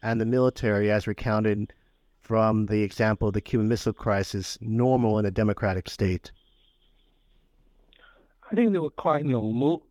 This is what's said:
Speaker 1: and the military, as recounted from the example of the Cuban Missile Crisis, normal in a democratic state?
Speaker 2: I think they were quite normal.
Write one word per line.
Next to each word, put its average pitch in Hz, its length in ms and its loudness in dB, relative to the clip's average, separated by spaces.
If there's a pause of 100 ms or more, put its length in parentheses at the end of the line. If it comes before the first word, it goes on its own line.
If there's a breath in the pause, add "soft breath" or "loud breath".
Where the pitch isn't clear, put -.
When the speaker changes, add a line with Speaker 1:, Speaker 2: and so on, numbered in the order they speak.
Speaker 1:
and 113 180 -2
the 113 60 -2
military, 117 640 2
as 104 160 0
recounted 107 680 -2 (480 soft breath)
from 110 460 2
the 107 160 0
example 107 460 0
of 98 60 -2
the 104 60 -2
Cuban 110 280 0
Missile 113 240 -2
Crisis, 98 680 -4
normal 113 580 2
in 104 80 0
a 98 40 -2
democratic 101 580 -2
state? 92 420 -4 (2250 soft breath)
Speaker 2:
I 214 40 -6
think 220 180 4
they 185 60 2
were 156 120 -4
quite 151 340 -2
normal. 127 680 0